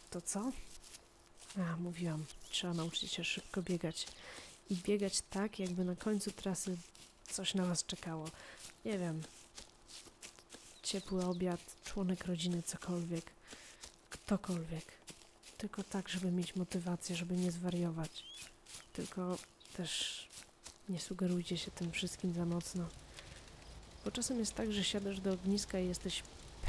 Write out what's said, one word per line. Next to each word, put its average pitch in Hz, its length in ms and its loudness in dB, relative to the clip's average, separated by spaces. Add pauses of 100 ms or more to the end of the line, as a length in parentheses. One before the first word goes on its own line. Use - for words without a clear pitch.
to 175 120 -4
co? 214 300 0 (1040)
A, 165 200 2
mówiłam, 170 480 0 (240)
trzeba 175 240 2
nauczyć 165 380 0
się 170 120 0
szybko - 380 0
biegać, 170 460 2 (640)
i 196 60 4
biegać 196 460 4
tak, 208 380 0
jakby 180 260 2
na 180 100 2
końcu 208 360 2
trasy 185 460 0 (540)
coś - 220 0
na 185 120 6
was 175 200 2
czekało. 160 400 -4 (600)
Nie 214 140 2
wiem. 160 220 2 (1600)
Ciepły 185 420 2
obiad, 180 340 4 (240)
członek 185 420 2
rodziny, 175 380 2
cokolwiek. 175 640 0 (840)
Ktokolwiek. 165 760 0 (720)
Tylko 202 260 -2
tak, - 260 -2
żeby 180 220 2
mieć 175 240 4
motywację, 175 600 2
żeby 175 200 2
nie 180 160 6
zwariować. 175 760 2 (680)
Tylko 180 440 0 (400)
też - 500 -2 (640)
nie 180 100 0
sugerujcie 180 580 2
się - 140 -4
tym 170 200 -2
wszystkim 175 420 0
za 170 120 2
mocno. 170 420 2 (1160)
Bo 208 60 0
czasem 247 280 2
jest 214 160 2
tak, 220 180 2
że 202 100 4
siadasz 196 360 2
do 190 140 4
ogniska 190 460 4
i 185 80 4
jesteś 180 360 0 (460)